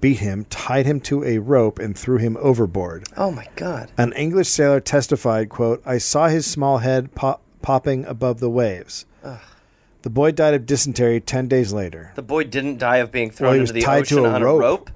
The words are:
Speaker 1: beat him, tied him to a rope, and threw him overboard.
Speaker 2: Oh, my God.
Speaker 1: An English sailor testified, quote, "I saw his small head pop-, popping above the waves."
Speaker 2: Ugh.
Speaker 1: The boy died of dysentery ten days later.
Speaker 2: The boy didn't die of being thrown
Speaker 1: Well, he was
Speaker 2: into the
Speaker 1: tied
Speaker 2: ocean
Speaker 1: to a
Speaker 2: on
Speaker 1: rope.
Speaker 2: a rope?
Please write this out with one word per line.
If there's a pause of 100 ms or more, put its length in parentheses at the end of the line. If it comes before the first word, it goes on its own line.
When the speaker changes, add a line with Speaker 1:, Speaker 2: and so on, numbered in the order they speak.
Speaker 1:
beat
him,
tied
him
to
a
rope,
and
threw
him
overboard. (120)
Speaker 2:
Oh,
my (100)
God.
Speaker 1:
An
English
sailor
testified,
quote,
"I
saw
his
small
head
pop-, (200)
popping
above
the
waves." (180)
Speaker 2:
Ugh. (640)
Speaker 1:
The
boy
died
of
dysentery
ten
days
later.
Speaker 2:
The
boy
didn't
die
of
being
thrown
Speaker 1:
Well,
he
was
Speaker 2:
into
the
Speaker 1:
tied
Speaker 2:
ocean
Speaker 1:
to
a
Speaker 2:
on
Speaker 1:
rope.
Speaker 2:
a
rope?